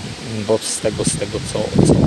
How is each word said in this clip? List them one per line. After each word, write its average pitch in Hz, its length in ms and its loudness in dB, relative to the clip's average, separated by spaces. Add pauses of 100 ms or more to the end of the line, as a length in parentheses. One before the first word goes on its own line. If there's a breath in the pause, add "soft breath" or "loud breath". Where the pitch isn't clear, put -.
(480)
bo 110 100 4
z - 220 -6
tego, 107 260 -2
z - 120 -2
tego 104 220 -4 (140)
co, 110 60 -2 (280)
co, - 60 6 (140)